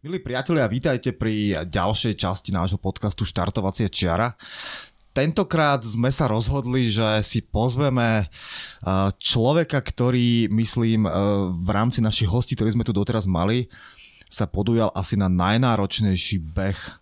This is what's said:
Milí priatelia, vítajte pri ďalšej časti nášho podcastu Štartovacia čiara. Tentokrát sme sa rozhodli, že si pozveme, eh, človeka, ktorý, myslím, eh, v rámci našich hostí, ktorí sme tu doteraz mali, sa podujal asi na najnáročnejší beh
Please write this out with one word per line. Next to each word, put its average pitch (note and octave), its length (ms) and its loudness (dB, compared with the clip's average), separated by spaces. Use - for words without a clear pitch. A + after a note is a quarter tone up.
Milí F3+ 160 -6
priatelia, C3 480 0
vítajte B2 480 -2
pri G#2 480 0
ďalšej G2 560 -2
časti F#2+ 320 -2
nášho F#2 240 0
podcastu - 480 -4
Štartovacia F#2+ 640 -2
čiara. F#2+ 480 0
Tentokrát D3+ 640 2
sme A#2 320 0
sa C#3 160 2
rozhodli, A#2+ 640 0
že G#2+ 320 2
si - 160 0
pozveme, A#2 840 0
eh, - 20 -10
človeka, C#3+ 640 2
ktorý, A#2+ 720 2
myslím, A2+ 560 2
eh, - 20 0
v F2+ 160 -2
rámci A2+ 320 2
našich G#2+ 240 0
hostí, A#2 240 0
ktorí A2 240 0
sme A#2 80 2
tu A#2 80 -2
doteraz G2+ 320 0
mali, F#2+ 460 0
sa - 160 -2
podujal A2 480 0
asi G2 240 -2
na G2 140 2
najnáročnejší G2+ 1120 2
beh F#2+ 340 -4